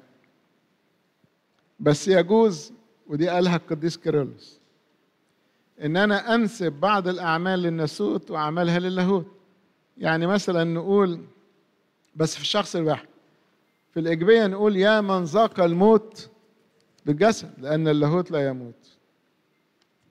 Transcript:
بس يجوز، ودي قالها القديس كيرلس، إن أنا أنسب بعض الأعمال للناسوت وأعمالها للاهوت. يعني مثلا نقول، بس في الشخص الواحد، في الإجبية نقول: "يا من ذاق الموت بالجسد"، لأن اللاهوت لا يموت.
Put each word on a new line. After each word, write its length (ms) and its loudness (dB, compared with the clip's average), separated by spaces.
بس 280 0
يجوز، 680 2
ودي 220 -2
قالها 260 2
القديس 420 -6
كيرلس، 640 -4
إن 160 -2
أنا 380 2
أنسب 360 -2
بعض 360 0
الأعمال 520 -2
للناسوت 720 -4
وأعمالها 480 -2
للاهوت. 460 -2
يعني 300 0
مثلا 360 0
نقول، 580 0
بس 200 -2
في 60 -14
الشخص 340 -4
الواحد، 320 -2
في 60 -6
الإجبية 480 4
نقول: 300 0
"يا 240 4
من 220 -2
ذاق 360 0
الموت 680 2
بالجسد"، 520 0
لأن 300 -4
اللاهوت 440 0
لا 160 -2
يموت. 500 -12